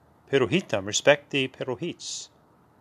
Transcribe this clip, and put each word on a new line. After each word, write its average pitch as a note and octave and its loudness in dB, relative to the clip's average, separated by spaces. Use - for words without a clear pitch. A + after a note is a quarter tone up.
Perohitam, B2+ 0
respect C#3 2
the C3+ -2
Perohits. - -10